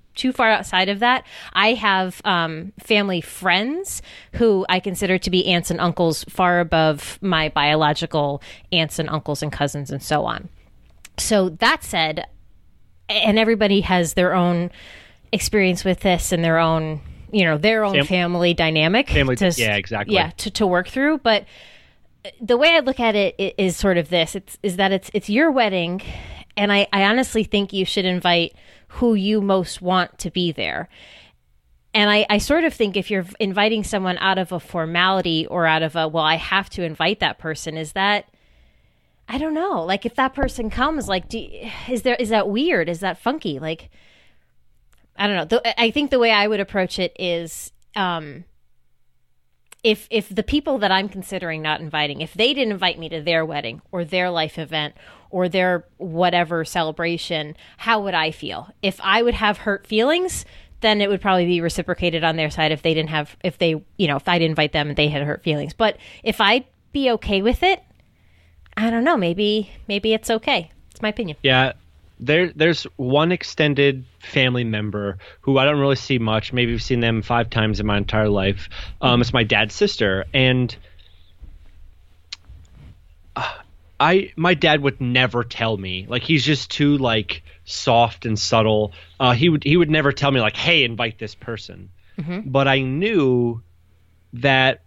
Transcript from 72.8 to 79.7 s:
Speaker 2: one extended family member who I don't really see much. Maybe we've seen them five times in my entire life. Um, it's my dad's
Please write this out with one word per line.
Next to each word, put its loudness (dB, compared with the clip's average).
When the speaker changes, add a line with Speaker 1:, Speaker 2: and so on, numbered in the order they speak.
Speaker 2:
one 2
extended 0
family 0
member -4
who 2
I 4
don't 2
really 2
see -2
much. -2
Maybe 2
we've -2
seen 0
them 2
five -2
times 0
in -2
my 2
entire 0
life. 0
Um, 4
it's 0
my 4
dad's 0